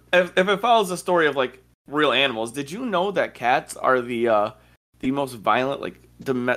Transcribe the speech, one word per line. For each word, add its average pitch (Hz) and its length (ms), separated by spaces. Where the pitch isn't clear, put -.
if 180 240
it 196 120
follows 226 280
the 180 80
story 170 320
of, 139 80
like, 123 260
real 143 240
animals, 117 400
did 135 180
you 226 160
know 190 260
that 127 220
cats 127 420
are 127 240
the, 120 280
uh, 107 220
the 127 100
most 135 240
violent, 120 460
like, - 200
dome-, 123 340